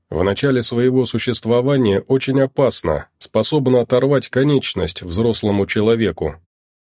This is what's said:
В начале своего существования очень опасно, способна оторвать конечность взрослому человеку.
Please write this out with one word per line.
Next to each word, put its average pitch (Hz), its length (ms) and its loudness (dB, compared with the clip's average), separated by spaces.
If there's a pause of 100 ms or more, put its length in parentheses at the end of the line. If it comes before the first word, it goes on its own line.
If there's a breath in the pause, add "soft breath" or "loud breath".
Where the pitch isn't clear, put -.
В 80 140 -2
начале 123 400 0
своего 127 420 0
существования 120 960 0
очень 135 400 0
опасно, 117 680 0 (100)
способна 127 640 0
оторвать 127 480 0
конечность 127 720 0
взрослому 101 640 0
человеку. 104 720 0 (500)